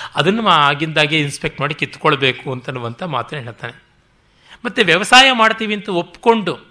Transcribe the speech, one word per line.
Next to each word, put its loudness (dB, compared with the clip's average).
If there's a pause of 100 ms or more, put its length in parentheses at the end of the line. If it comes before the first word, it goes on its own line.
(160)
ಅದನ್ನು 0
ಮಾ-, 2
ಆಗಿಂದಾಗೆ 2
ಇನ್ಸ್ಪೆಕ್ಟ್ -6
ಮಾಡಿ -2
ಕಿತ್ಕೊಳ್ಬೇಕು -2
ಅಂತನ್ನುವಂಥ -10
ಮಾತನ್ನು -8
ಹೇಳ್ತಾನೆ. -16 (800)
ಮತ್ತೆ -2
ವ್ಯವಸಾಯ 4
ಮಾಡ್ತೀವಿ 0
ಅಂತ -8
ಒಪ್ಕೊಂಡು 0 (180)